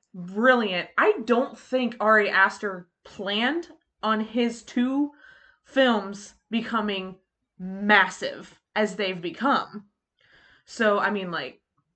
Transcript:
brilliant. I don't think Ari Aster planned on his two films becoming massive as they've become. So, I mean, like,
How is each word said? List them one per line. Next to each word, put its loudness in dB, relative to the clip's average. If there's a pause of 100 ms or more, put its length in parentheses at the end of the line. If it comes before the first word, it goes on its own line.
(140)
brilliant. 2
I 4 (120)
don't 0
think -2
Ari 4
Aster 0 (160)
planned -4 (340)
on 0
his -2
two 0 (520)
films 0 (160)
becoming -4 (440)
massive -2 (160)
as 0
they've -4
become. -4 (800)
So, 2
I 0
mean, -6
like, -8 (340)